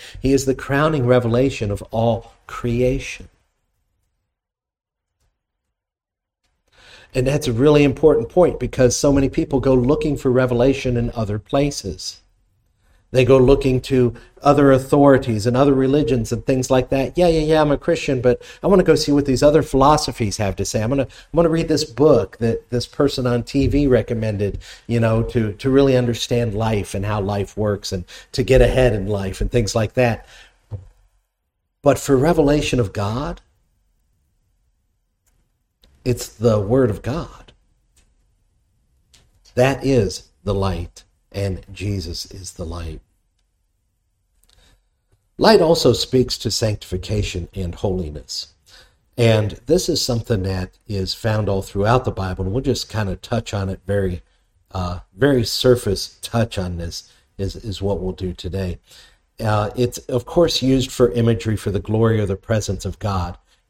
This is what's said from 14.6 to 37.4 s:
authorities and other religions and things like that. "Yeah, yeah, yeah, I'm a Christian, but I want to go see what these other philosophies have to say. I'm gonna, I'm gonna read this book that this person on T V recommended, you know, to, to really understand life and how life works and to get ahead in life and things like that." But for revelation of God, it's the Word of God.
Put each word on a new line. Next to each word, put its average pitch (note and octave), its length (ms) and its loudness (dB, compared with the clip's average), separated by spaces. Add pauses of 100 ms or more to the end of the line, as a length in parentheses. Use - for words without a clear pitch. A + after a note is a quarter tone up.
authorities C3 720 4
and A#2+ 100 0
other C#3 160 4
religions C3 600 0
and A2 120 -6
things C3 240 -2
like B2+ 200 2
that. C3+ 280 -2
"Yeah, F3 120 4
yeah, D#3+ 140 2
yeah, D#3 180 2
I'm D3 100 2
a C#3 80 0
Christian, D3 420 -2
but B2 220 2 (180)
I - 60 -4
want F#3 140 6
to F3 40 2
go D#3+ 120 6
see D3+ 160 0
what C#3+ 120 4
these B2+ 160 0
other D3 220 6
philosophies C3 760 2
have G2 180 -2
to G2 80 -6
say. G#2+ 180 -4
I'm A2 60 -2
gonna, C#3 160 -2
I'm - 320 -10
gonna E3+ 120 4
read E3 200 0
this D#3 160 0
book C3+ 540 2
that A#2 320 -4
this A#2+ 180 -4
person C#3 360 0
on A#2+ 200 0
T C3+ 240 0
V C#3+ 180 2
recommended, A2 720 0 (300)
you A#2 100 0
know, A2+ 240 2
to, A2+ 300 -2
to C3 180 -4
really C3+ 260 4
understand A#2+ 580 -2
life A2 380 -2
and G2+ 140 -4
how G#2+ 140 -2
life G2+ 360 -4
works G#2 360 -4
and F2 120 -6 (280)
to C3 100 -4
get B2+ 180 6
ahead A#2+ 320 4
in G2 140 -4
life G2 340 -4
and G#2+ 80 -2
things A#2 280 -2
like G#2+ 180 -2
that." A#2+ 320 0 (1600)
But C3 180 2
for C#3 160 2
revelation D3 640 2
of G2+ 120 -2
God, A#2 500 -6 (2500)
it's B2 220 -4
the A2 320 0
Word A2+ 320 2
of F2+ 120 -6
God. - 500 -10 (2000)